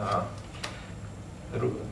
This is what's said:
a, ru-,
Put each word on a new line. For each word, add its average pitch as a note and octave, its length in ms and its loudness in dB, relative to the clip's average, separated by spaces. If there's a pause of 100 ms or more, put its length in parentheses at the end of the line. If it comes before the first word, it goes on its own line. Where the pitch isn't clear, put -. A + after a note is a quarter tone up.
a, G2+ 200 6 (1400)
ru-, B2+ 160 6 (160)